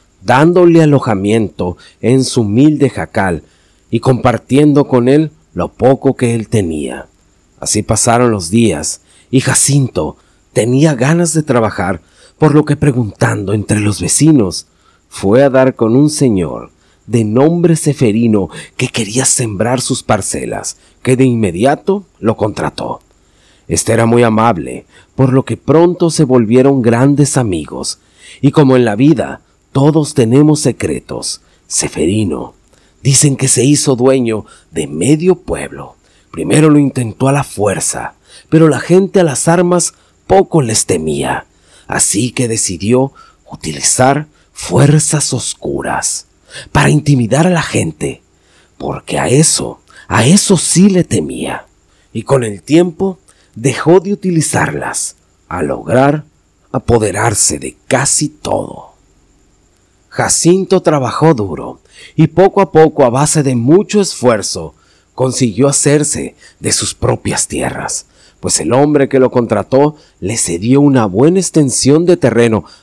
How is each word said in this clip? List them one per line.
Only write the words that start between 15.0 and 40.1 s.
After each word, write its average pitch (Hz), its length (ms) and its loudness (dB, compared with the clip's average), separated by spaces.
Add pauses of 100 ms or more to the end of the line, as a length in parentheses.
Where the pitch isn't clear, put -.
fue 107 340 2
a 139 80 4
dar 131 240 2
con 117 220 0
un 147 140 4
señor 87 600 -2 (360)
de 113 180 0
nombre 160 520 2
Seferino 113 720 0 (260)
que 127 120 -4
quería 117 360 -4
sembrar 117 560 -2
sus - 220 -6
parcelas, - 760 -6 (260)
que 127 140 0
de 131 80 2
inmediato 123 800 0 (140)
lo 107 180 -2
contrató. - 640 -6 (680)
Este - 240 -2
era 113 140 2
muy 120 160 4
amable, 110 640 0 (280)
por 131 180 2
lo 131 120 2
que 113 120 -6
pronto 170 540 2
se 156 140 0
volvieron 127 580 2
grandes 131 540 2
amigos, 80 640 -6 (420)
y 143 100 4
como 131 260 4
en 123 80 4
la 104 120 -2
vida 123 440 0 (320)
todos 147 420 2
tenemos 143 460 4
secretos, - 800 -6 (260)
Seferino - 880 -4 (480)
dicen 139 340 2
que 135 120 -2
se 123 160 0
hizo 143 300 2
dueño 120 520 0 (240)
de - 160 -8
medio 151 500 0
pueblo. 69 600 -12 (340)
Primero 151 400 2
lo 147 80 4
intentó 127 500 -2
a 135 40 2
la 143 120 -2
fuerza, - 680 -6 (340)
pero 160 200 4
la 127 120 -2
gente 190 400 0
a 175 40 2
las 139 240 -2
armas 175 460 0 (320)